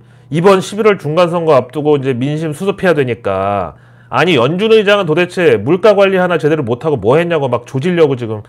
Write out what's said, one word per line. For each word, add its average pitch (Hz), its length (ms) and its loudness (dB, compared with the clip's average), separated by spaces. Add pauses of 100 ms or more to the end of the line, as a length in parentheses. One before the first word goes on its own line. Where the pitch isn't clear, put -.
(300)
이번 185 320 2
십일월 208 360 0
중간선거 165 540 0
앞두고 143 460 0
이제 131 160 -2
민심 151 400 -4
수습해야 190 400 -2
되니까 101 800 -2 (340)
"아니, 151 280 2
연준 180 360 0
의장은 202 320 2
도대체 170 540 0
물가 180 360 2
관리 190 220 2
하나 180 220 0
제대로 151 240 0
못하고 147 340 -4
뭐 113 220 0
했냐"고 170 300 -2
막 120 180 -4
조지려고 151 500 0
지금 110 320 -8